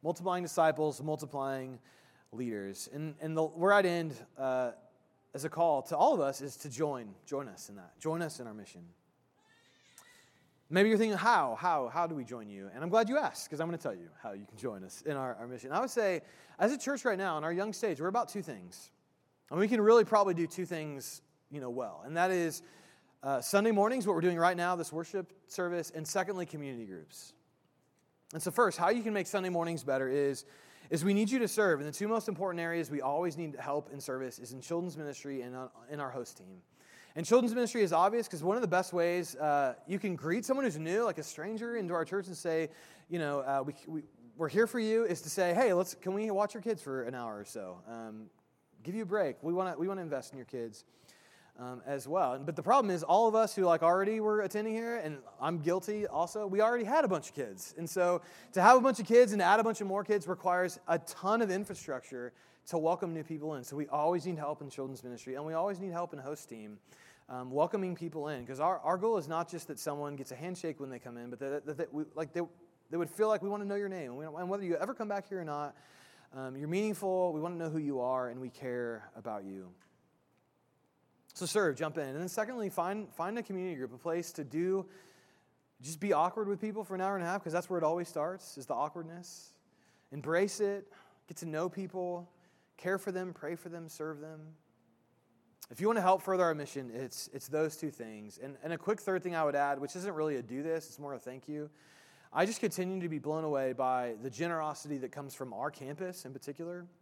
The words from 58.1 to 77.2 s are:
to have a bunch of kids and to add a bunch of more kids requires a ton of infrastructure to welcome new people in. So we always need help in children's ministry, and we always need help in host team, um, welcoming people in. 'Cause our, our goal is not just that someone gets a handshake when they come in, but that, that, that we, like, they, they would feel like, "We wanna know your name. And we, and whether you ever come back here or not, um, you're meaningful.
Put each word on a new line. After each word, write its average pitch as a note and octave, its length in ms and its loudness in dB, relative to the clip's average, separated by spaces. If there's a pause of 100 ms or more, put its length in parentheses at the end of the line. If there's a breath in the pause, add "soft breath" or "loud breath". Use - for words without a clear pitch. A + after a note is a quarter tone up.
to F#3+ 100 4
have A#3 140 12
a B3+ 60 10
bunch B3+ 180 4
of G3+ 80 -2
kids A#3 240 10
and G#3 80 2
to F3+ 60 6
add G3+ 160 8
a - 20 6
bunch A3+ 160 2
of G3+ 80 -2
more G3 160 -2
kids G3 240 0
requires F3+ 520 0 (100)
a E3 100 4
ton G#3+ 420 0
of G#3+ 80 2
infrastructure C3+ 840 -6 (340 soft breath)
to F3 100 -2
welcome E3+ 360 0
new D#3 100 -6
people D#3 320 -6
in. B2+ 80 -8
So C#3 140 -10
we D3 100 -4
always D3+ 380 2
need F3 120 -4
help D3 240 -6
in C#3+ 80 -10
children's C3 340 -8
ministry, B2 320 -10
and D3 100 -6
we D#3+ 80 -6
always F3+ 260 -2
need F#3+ 140 -8
help E3+ 200 -4
in D3 60 -10
host C#3+ 300 -10
team, G#2+ 280 -14 (520 loud breath)
um, B2+ 220 -8
welcoming F3 440 0
people D#3 320 -8
in. C3 180 -6
'Cause C3 140 -10
our, E3+ 200 2
our F3 180 0
goal G#3+ 200 0
is D3 100 -4
not E3 220 -2
just E3+ 180 -10
that C#3 120 -10
someone D3 360 -4
gets C3+ 160 -10
a B2+ 40 -10
handshake E3+ 440 -8
when C3+ 100 -8
they B2+ 100 -10
come A#2+ 180 -14
in, A#2+ 120 -12
but B2 100 -12
that, C#3 260 -4
that, D3 120 -8
that D#3 160 -6
we, D3+ 120 -4 (100)
like, D#3 180 -6
they, F3 80 -2 (480)
they D#3+ 80 -4
would F3 120 -2
feel G#3+ 180 0
like, G#3+ 140 2
"We G3 80 -4
wanna G#3 160 -4
know G3+ 100 -4
your G3+ 140 -2
name. E3 220 -8
And B2+ 60 -10
we, D3+ 80 -8
and E3 240 -6
whether G3+ 140 -2
you E3+ 140 0
ever G3 160 -2
come A3 140 -6
back G3+ 200 -4
here F#3+ 120 -6
or F3 40 -6
not, D3 320 -6 (580 loud breath)
um, C3 220 -8
you're C#3+ 120 -6
meaningful. F#3 640 0